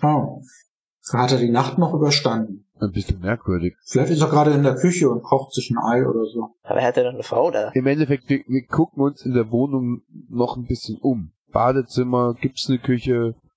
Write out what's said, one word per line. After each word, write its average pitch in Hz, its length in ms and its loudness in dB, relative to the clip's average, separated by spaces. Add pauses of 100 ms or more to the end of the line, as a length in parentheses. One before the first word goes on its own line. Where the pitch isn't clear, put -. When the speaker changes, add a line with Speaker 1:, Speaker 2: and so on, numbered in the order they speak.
Speaker 1:
Oh. 147 380 0 (720)
Hat 127 200 2
er 127 60 4
die 120 120 2
Nacht 123 280 0
noch 170 160 2
überstanden? 117 720 0 (140)
Speaker 2:
Ein 101 120 -2
bisschen 95 280 -4
merkwürdig. 90 540 -2 (120)
Speaker 1:
Vielleicht 127 240 0
ist 156 100 2
er 156 80 2
gerade 151 220 4
in 143 120 4
der 127 120 4
Küche 175 340 2
und 113 140 -2
kocht - 320 -2
sich - 160 -4
ein 117 80 -2
Ei 123 280 0
oder 113 200 -2
so. 110 240 -8 (140)
Speaker 3:
Aber - 160 0
er 127 80 2
hat 123 100 -2
ja 123 60 4
noch 123 100 -4
eine 117 80 -8
Frau 131 280 0
da. 107 220 -2
Speaker 2:
Im 131 140 0
Endeffekt, 143 420 0
wir, 139 180 0
wir 127 200 -2
gucken 156 360 0
uns 143 220 -2
in 135 80 -2
der 113 180 0
Wohnung 123 520 0 (260)
noch 120 300 -2
ein 120 80 -10
bisschen 117 340 -6
um. 113 320 -2 (180)
Badezimmer, 123 880 0
gibt's - 300 -4
eine 127 100 2
Küche? 120 560 0 (220)